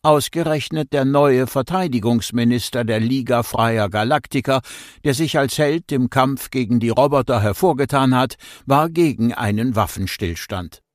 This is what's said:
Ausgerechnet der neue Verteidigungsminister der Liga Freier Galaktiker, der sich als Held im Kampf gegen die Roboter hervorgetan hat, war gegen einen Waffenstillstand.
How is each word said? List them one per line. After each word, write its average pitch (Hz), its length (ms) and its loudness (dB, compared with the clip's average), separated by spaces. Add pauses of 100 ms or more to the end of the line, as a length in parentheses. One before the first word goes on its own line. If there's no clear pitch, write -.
Ausgerechnet 156 880 0
der 139 120 0
neue 139 420 4
Verteidigungsminister 120 1400 -2
der 110 160 -2
Liga 120 460 0
Freier 113 440 0
Galaktiker, 131 720 0 (440)
der 143 100 2
sich 156 240 -2
als 139 180 0
Held 156 360 0
im 127 180 0
Kampf 135 400 0
gegen 120 300 0
die 117 80 0
Roboter 127 520 2
hervorgetan 131 760 2
hat, 127 180 0 (320)
war 151 240 2
gegen 139 420 2
einen 110 440 -2
Waffenstillstand. 92 1040 -4 (120)